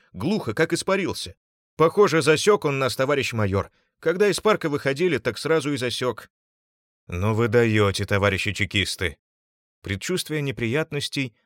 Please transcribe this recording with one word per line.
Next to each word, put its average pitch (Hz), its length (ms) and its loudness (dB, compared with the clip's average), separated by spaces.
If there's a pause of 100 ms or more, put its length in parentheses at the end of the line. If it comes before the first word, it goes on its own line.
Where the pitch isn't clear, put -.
(120)
Глухо, 131 420 -2
как 160 180 0
испарился. 165 640 -4 (420)
Похоже, 160 460 4
засёк 208 440 4
он 139 120 0
нас, 131 160 0
товарищ 135 380 0
майор. 98 380 0 (300)
Когда 185 280 2
из 180 100 0
парка 202 300 0
выходили, 143 500 0
так 117 200 -4
сразу 147 340 0
и 139 60 -4
засёк». 123 520 -4 (800)
«Ну 92 260 -2
вы 113 140 2
даёте, 107 560 2
товарищи 98 480 0
чекисты!» 95 640 -4 (640)
Предчувствие 151 600 -4
неприятностей 135 920 -4 (120)